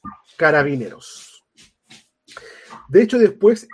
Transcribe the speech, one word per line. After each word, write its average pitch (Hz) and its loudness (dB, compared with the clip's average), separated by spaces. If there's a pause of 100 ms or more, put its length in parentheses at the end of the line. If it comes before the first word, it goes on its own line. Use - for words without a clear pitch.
(380)
Carabineros. 143 -4 (1400)
De 175 4
hecho, 240 -2
después 220 0